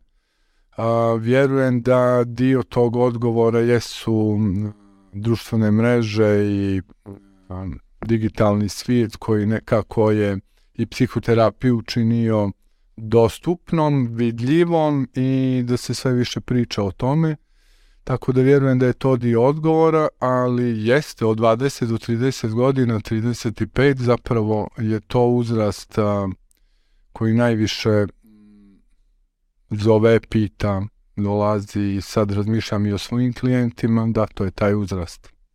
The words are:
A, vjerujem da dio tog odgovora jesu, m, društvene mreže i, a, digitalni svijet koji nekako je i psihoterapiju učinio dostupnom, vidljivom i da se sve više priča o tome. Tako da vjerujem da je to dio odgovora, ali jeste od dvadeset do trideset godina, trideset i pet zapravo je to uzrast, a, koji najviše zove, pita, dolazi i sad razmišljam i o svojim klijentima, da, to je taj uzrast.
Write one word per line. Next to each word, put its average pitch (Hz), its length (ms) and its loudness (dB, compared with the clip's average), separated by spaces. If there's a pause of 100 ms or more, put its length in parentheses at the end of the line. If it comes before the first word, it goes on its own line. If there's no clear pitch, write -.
(760)
A, 117 360 0
vjerujem 127 680 2
da 123 440 2
dio 123 380 0
tog 120 320 0
odgovora 117 640 0
jesu, 113 800 0
m, 104 340 -2 (400)
društvene 110 580 0
mreže 107 760 2
i, 98 360 -2 (680)
a, 92 180 -10 (340)
digitalni 107 680 0
svijet 120 460 -2
koji 104 300 -2
nekako 107 680 0
je 101 260 0 (360)
i 113 120 -6
psihoterapiju 117 920 0
učinio 113 720 0 (460)
dostupnom, 131 1120 0
vidljivom 139 1040 0
i 131 500 0
da 120 120 0
se - 160 -8
sve 127 200 -2
više 123 280 -2
priča 120 420 -2
o 98 80 -2
tome. 151 440 -2 (680)
Tako 127 280 -4
da 127 100 2
vjerujem 135 380 4
da 127 60 4
je 123 80 2
to 135 240 0
dio 117 260 2
odgovora, 156 640 2 (120)
ali 123 680 0
jeste 123 400 0
od 110 120 2
dvadeset 117 520 0
do 113 80 0
trideset 117 540 -2
godina, 120 480 0
trideset 113 640 -4
i 101 60 -2
pet 135 300 2
zapravo 113 680 0 (100)
je 110 220 -2
to 123 260 0
uzrast, 117 720 -2
a, 104 300 0 (840)
koji 113 200 0
najviše 110 720 2 (1600)
zove, 110 500 4
pita, 104 640 -2 (340)
dolazi 104 680 -2
i 98 200 -2
sad 104 300 0
razmišljam 104 540 -2
i 104 80 -2
o 101 40 -2
svojim 120 360 -4
klijentima, 117 760 0
da, 110 200 0
to - 180 -6
je 92 60 -4
taj 101 240 0
uzrast. 95 540 -6 (260)